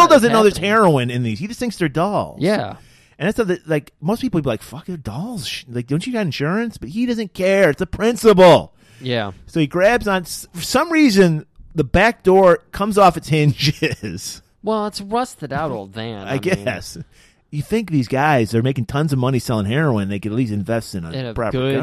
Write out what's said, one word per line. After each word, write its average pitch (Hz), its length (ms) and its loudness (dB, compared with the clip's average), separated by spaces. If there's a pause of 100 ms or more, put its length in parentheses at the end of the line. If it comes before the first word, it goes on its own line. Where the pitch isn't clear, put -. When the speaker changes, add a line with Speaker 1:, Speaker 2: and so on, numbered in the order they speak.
Speaker 1:
God, 339 80 6
Speaker 2:
doesn't 240 200 6
Speaker 1:
it's - 20 0
Speaker 2:
know 220 100 4
there's 202 160 4
Speaker 1:
happening." 190 120 -2
Speaker 2:
heroin 160 400 4
in 123 140 -4
these. 110 160 -4
He 196 80 -8
just 240 100 -14
thinks 240 200 -6
they're 165 100 0
dolls. 156 520 -4
Speaker 1:
Yeah. 147 360 -2 (420)
Speaker 2:
And 147 80 -4
that's 208 120 -4
how 240 60 2
the, 180 220 -4
like, 156 340 -6
most 196 200 -4
people 233 180 -4
would 143 60 -2
be 131 60 -4
like, 110 120 -6
"Fuck, - 240 -18
they're 180 100 -10
dolls. 151 520 -10
Sh-, - 200 -12
like, 120 200 -8
don't 151 180 -2
you 254 60 -8
got 226 80 -4
insurance?" 196 580 -4
But 117 120 -14
he 220 160 -4
doesn't 226 280 -6
care. 190 360 4
It's 139 120 -2
a 175 40 -4
principle. 185 880 6 (260)
Speaker 1:
Yeah. 117 320 -4 (140)
Speaker 2:
So - 120 -6
he 156 80 2
grabs 208 400 2
on. 190 160 -2
S-, - 320 -14
for 175 80 -12
some 320 300 0
reason, 190 540 4 (280)
the 156 80 0
back 190 400 2
door 185 360 6 (120)
comes 202 280 -4
off 185 180 6
its 151 120 -10
hinges. 139 1200 -2
<laughs> - 140 -20
Speaker 1:
Well, 214 280 -4
it's - 120 -12
rusted 202 520 -8
out 147 180 -4
old 98 220 -10
van. 110 340 -10
Speaker 2:
I 113 40 -6
Speaker 1:
I - 20 -4
mean, 139 80 -2 (240)
Speaker 2:
guess. 92 340 -8 (520)
You 147 120 -6
think 208 280 -4
these 135 180 0
guys 131 480 0
are 113 60 2
making 131 240 -2
tons 143 260 -2
of 131 80 0
money 127 180 0
selling 110 280 -4
heroin? 117 420 0
They 101 100 -6
could 104 140 -8
at 107 40 -4
least 120 160 -2
invest 104 440 -6
in 85 80 -10
a 82 80 -12
Speaker 1:
in 131 140 -8
a 113 60 -10
Speaker 2:
proper 110 200 -4
Speaker 1:
good, 135 300 -2